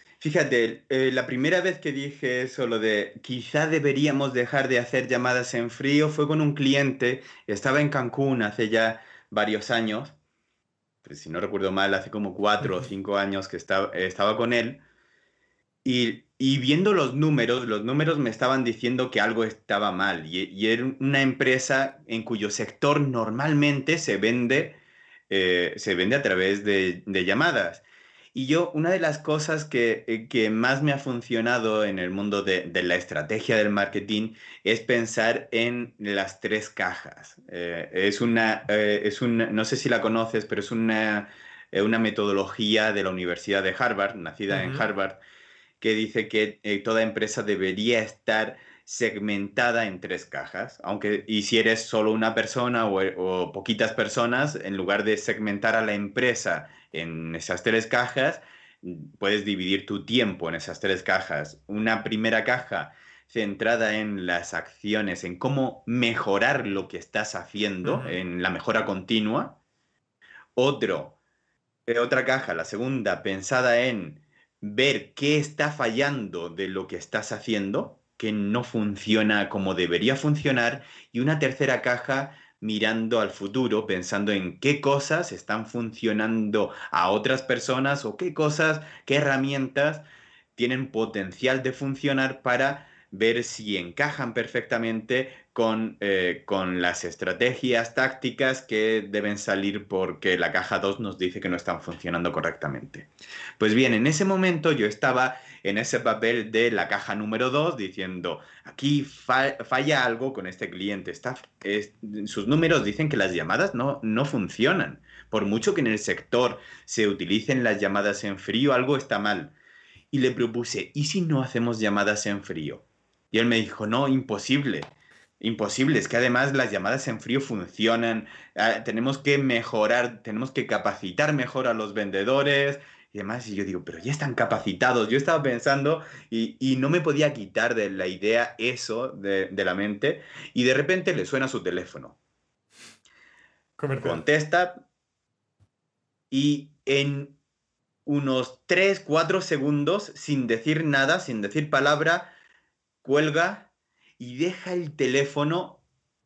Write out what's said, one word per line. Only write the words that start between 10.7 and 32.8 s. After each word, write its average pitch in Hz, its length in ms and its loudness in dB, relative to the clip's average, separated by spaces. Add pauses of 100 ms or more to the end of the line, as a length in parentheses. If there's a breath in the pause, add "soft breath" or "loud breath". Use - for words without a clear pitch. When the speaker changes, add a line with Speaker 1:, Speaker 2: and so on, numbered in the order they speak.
Speaker 1:
pues, - 200 -18
si 80 100 -14
no 85 100 -4
recuerdo 95 300 0
mal, 98 240 2
hace - 160 -4
como 101 240 -4
cuatro 101 400 2
o 90 40 -2
Speaker 2:
Ujú. - 80 -10
Speaker 1:
cinco 98 300 -4
años 98 300 -2
que 87 100 -8
esta-, 95 380 0
estaba 98 420 0
con 120 160 2
él, 117 260 0 (1040 soft breath)
y, 123 420 0 (120)
y 135 220 4
viendo 160 340 4
los 135 220 2
números, 127 500 2
los 107 180 -2
números 147 360 0
me 123 100 0
estaban 131 340 2
diciendo 120 460 0
que 110 100 0
algo 110 240 2
estaba 104 480 -2
mal, 90 360 -2
y, 90 160 -4
y 98 240 -2
era 117 180 2 (140)
una 139 240 2
empresa 135 840 0
en 113 160 -6
cuyo 107 300 -4
sector 143 500 0
normalmente 143 960 2
se 113 200 -2
vende, 120 580 2 (560 loud breath)
eh, 90 460 2
se 98 180 -2
vende 95 200 2
a 143 60 2
través 98 420 2
de, 95 440 2
de 95 180 0
llamadas. 107 560 0 (540 soft breath)
Y 131 120 -4
yo, 165 240 2
una 160 180 0
de 185 100 2
las 151 200 0
cosas 151 440 -2
que, 117 440 0
eh, 113 200 -4
que 110 220 2
más 123 320 2
me 151 100 2
ha 139 60 0
funcionado 117 880 0
en 98 140 -2
el 90 100 -2
mundo 101 320 -2
de, 95 200 0
de 87 200 -2